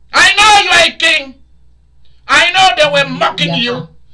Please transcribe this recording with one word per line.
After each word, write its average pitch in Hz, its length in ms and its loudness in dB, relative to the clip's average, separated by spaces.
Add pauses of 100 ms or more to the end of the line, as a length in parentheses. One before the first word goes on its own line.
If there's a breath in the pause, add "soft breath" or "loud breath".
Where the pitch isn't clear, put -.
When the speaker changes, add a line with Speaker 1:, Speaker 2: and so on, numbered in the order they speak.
(140)
Speaker 1:
I 359 220 2
know 415 280 4
you 359 60 -6
are 339 240 0
a - 40 -20
king. 311 440 -4 (840)
I 311 240 0
know 370 260 2
they 302 140 0
were 277 180 -2
mocking 262 380 -4
Speaker 2:
Yeah. 269 80 -4
Speaker 1:
you. 240 340 -6 (240)